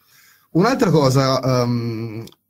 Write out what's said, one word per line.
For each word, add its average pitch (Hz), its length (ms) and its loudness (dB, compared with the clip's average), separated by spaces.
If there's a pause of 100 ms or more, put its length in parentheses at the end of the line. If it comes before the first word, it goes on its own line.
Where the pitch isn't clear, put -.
(500)
Un'altra 220 400 2
cosa, 131 720 2
ehm, 117 600 -6 (280)